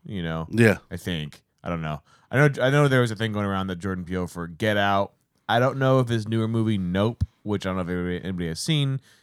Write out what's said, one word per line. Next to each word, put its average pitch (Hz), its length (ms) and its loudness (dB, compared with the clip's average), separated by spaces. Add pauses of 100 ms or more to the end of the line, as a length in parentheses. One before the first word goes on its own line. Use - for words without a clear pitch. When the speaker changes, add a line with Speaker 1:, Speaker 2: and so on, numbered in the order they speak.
Speaker 1:
you 95 180 -8
know? 80 260 -4
Speaker 2:
Yeah. 107 280 6 (140)
Speaker 1:
I 90 60 -10
think. 78 440 -8 (220)
I - 60 -8
don't 85 120 -4
know. 76 200 -6 (300)
I 113 60 0
know, 135 260 2
I 131 60 4
know 147 180 4
there 131 140 4
was 120 100 0
a 107 40 -6
thing 110 180 -4
going 104 120 -2
around 95 220 -2
that 92 120 -4
Jordan 92 260 -6
Peele 90 220 -4
for 85 200 -8
Get 104 300 0
Out. 101 360 2 (340)
I 117 120 4
don't 127 180 2
know 131 220 6
if 123 100 2
his 113 180 -2
newer 113 200 0
movie, 110 300 2
Nope, 95 460 0 (200)
which 101 220 -4
I 95 40 -2
don't 92 80 -2
know 92 60 -2
if 82 60 -6
anybody, 90 340 -4
anybody 90 260 -4
has 80 100 -6
seen 139 420 -2 (220)